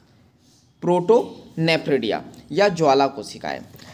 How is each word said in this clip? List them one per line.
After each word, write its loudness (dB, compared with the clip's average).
प्रोटोनेफ्रिडिया 0
या 2
ज्वाला 2
कोशिकाएं। -8